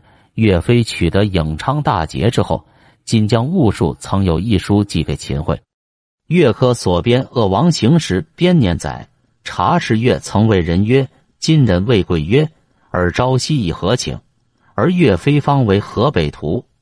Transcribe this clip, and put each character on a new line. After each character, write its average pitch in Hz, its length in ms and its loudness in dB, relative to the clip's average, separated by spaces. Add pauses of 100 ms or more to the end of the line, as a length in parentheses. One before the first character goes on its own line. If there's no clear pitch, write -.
(360)
岳 98 260 2
飞 120 200 2
取 87 280 -2
得 95 160 0
颍 80 320 -2
昌 143 260 -4
大 101 220 -2
捷 76 260 -2
之 113 100 0
后， - 240 -4 (380)
金 107 240 0
将 117 220 0
戊 165 200 2
戌 85 300 -2
曾 98 240 -2
有 82 160 0
一 104 180 0
书 104 260 0
寄 82 200 -4
给 76 120 -6
秦 71 280 -6
桧。 - 180 -4 (640)
岳 147 260 2
科 127 200 2
所 90 280 0
编 120 300 2
《鄂 113 160 0
王 110 220 2
行》 147 300 2
时 92 220 -2 (160)
编 175 200 2
年 92 200 2
载， 64 320 -10 (340)
查 101 340 -2
是 120 220 0
岳 113 200 2
曾 104 280 0
谓 98 140 2
人 87 240 0
曰 131 240 0 (280)
：“今 156 280 2
人 92 200 2
谓 113 160 2
贵 85 200 -2
曰 127 280 0 (420)
：‘尔 90 200 0
朝 127 260 0
夕 135 240 -2
以 82 120 -2
何 107 240 -2
请？’ - 200 -8 (560)
而 120 160 0
岳 160 280 2
飞 143 240 0
方 139 240 2
为 98 160 2
河 110 280 -2
北 80 220 -2
图， 87 340 -6 (160)